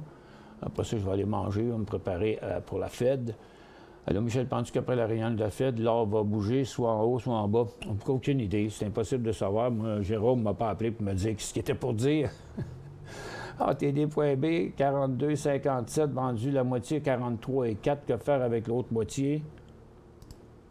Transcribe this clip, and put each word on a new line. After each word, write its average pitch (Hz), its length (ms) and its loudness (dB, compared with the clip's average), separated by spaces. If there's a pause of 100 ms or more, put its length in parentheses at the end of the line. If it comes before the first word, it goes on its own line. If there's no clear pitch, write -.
(640)
Après - 220 -4
ça, 117 120 -2
je 101 80 0
vais 95 80 0
aller 98 140 0
manger, 101 380 0
me 117 200 -2
préparer, 101 580 -2
euh, 92 180 -4
pour - 180 -6
la 92 100 -4
Fed. 120 460 0 (720)
Alors, 101 160 2
Michel, 120 240 0
penses-tu 120 260 -2
qu'après 127 240 0
la 117 100 2
réunion 113 240 0
de 107 100 0
la 107 100 2
Fed, 131 280 0
l'or 113 280 4
va 107 160 2
bouger, 107 420 2
soit 117 280 0
en 110 120 2
haut, 123 140 2
soit 120 160 -2
en 104 140 2
bas ? 113 180 4 (200)
On - 60 -4
n'a 101 160 -4
aucune 135 320 2
idée. 104 300 0
C'est 104 160 -6
impossible 117 360 -2
de 110 100 0
savoir. 110 380 2
Moi, 110 300 0
Jérôme 113 420 2
m'a 104 120 2
pas 113 160 0
appelé 110 200 -2
pour 104 140 -4
me 98 80 0
dire 101 240 0
ce - 160 -8
qu'il 113 80 -2
était - 140 -2
pour 123 180 -2
dire. 139 380 2 (260)
<laughs> - 1000 -10
A - 140 2
T 143 200 0
D 147 160 2
point 147 260 2
B, 165 420 0
quarante-deux 139 600 2
cinquante-sept, 139 720 0
vendu 127 400 0
la 135 140 2
moitié, 127 360 0
quarante-trois 123 680 0
et 107 80 0
quatre. 143 280 0
Que 127 120 0
faire 139 260 2
avec 117 240 0
l'autre 123 240 0
moitié ? 139 540 0 (1300)